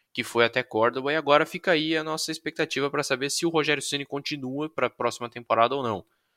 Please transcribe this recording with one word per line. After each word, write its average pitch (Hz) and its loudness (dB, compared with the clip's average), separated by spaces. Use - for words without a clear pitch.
que 120 -4
foi 117 4
até 120 2
Córdoba, 123 0
e - 0
agora 147 4
fica 185 -4
aí 160 2
a 156 -2
nossa 160 -6
expectativa 147 -4
pra 143 -2
saber 139 -2
se - -2
o 165 2
Rogério 147 2
Ceni 143 -6
continua 139 -6
pra 127 0
próxima 120 -4
temporada 120 2
ou 139 -2
não, 110 -2